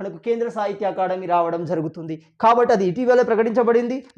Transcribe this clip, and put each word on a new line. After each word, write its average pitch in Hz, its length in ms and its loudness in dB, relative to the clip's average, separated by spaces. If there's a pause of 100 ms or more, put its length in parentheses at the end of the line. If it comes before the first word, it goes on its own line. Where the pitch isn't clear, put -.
మనకు 170 180 -10
కేంద్ర 233 300 -4
సాహిత్య 202 380 -6
అకాడమీ 185 400 -4
రావడం 170 380 0
జరుగుతుంది. 160 600 -6 (140)
కాబట్టి 240 320 4
అది 196 140 2
ఇటీవలే 247 360 2
ప్రకటించబడింది. 233 840 0 (120)